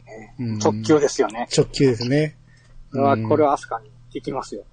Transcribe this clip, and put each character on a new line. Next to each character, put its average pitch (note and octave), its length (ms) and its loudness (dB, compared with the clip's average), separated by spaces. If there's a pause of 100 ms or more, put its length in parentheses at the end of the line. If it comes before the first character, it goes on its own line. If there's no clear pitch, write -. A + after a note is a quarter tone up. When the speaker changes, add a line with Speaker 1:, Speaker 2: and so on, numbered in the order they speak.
Speaker 1:
ね。 A2 340 -20
Speaker 2:
う C3 40 -6 (100)
ん。 G#2+ 60 -4
Speaker 1:
直 A2 240 0
球 D3+ 160 4
で C#3+ 100 2
す - 120 -2
よ A2 60 2
ね。 A#2 280 -6
Speaker 2:
直 D3+ 120 4
球 - 200 0
で B2 80 4
す A#2 120 -6
ね。 D3+ 280 0 (560)
Speaker 1:
う C#3 80 -4
わ、 C#3 140 4
Speaker 2:
う B2 40 0
ん。 A2 100 -4
Speaker 1:
こ D3+ 100 2
れ D3+ 60 4
は C#3+ 100 4
ア C#3+ 40 -2
ス - 80 -8
カ A#2 140 -8
に - 100 -20 (240)
効 C#3 80 -10
き C#3+ 100 -8
ま C3 120 -6
す - 120 -12
よ。 G2 180 -12